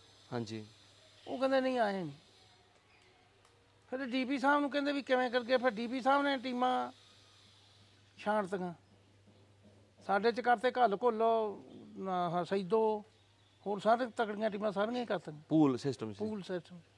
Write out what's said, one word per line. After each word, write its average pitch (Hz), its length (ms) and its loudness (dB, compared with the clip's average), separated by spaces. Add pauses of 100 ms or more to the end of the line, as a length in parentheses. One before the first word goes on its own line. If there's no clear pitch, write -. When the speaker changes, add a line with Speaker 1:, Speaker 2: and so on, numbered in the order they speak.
(320)
Speaker 1:
ਹਾਂਜੀ। 110 340 -6 (640)
Speaker 2:
ਉਹ 277 100 -6
ਕਹਿੰਦੇ, 269 220 2
"ਨਹੀਂ, 254 180 0
ਆਏ 208 140 2
ਨਹੀਂ।" 180 200 -4 (1800)
ਫਿਰ 262 160 -6
ਡੀ 254 180 0
ਪੀ 262 140 -2
ਸਾਹਿਬ 277 220 4
ਨੂੰ 285 100 0
ਕਹਿੰਦੇ 285 220 0
ਵੀ 277 100 -2
ਕਿਵੇਂ 254 280 2
ਕਰਕੇ, 247 260 0
ਫਿਰ 247 140 2
ਡੀ 226 160 -6
ਪੀ 254 140 -4
ਸਾਹਿਬ 277 220 4
ਨੇ 277 140 2
ਟੀਮਾਂ 247 560 -2 (1300)
ਛਾਂਟਤੀਆਂ। 190 560 -2 (1300)
ਸਾਡੇ 202 260 2
'ਚ 220 80 -4
ਕਰਤੇ 240 300 2
ਘੱਲ 233 320 2
ਘੁੱਲ, 226 200 2
ਆਹ 196 1200 -2
ਸੈਦੋ, 208 600 0 (640)
ਹੋਰ 202 120 -2
ਸਾਰੇ 226 280 4
ਤਕੜੀਆਂ 214 440 -2
ਟੀਮਾਂ 202 220 -4
ਸਾਰੀਆਂ 214 280 -2
ਹੀ 240 60 -6
ਕਰਤੀਆਂ। 160 420 -6
Speaker 1:
ਪੂਲ 147 280 6
ਸਿਸਟਮ 120 360 -4
ਸੀ। 101 60 -12
Speaker 2:
ਪੂਲ 214 240 -6
ਸਿਸਟਮ। 175 380 -10 (180)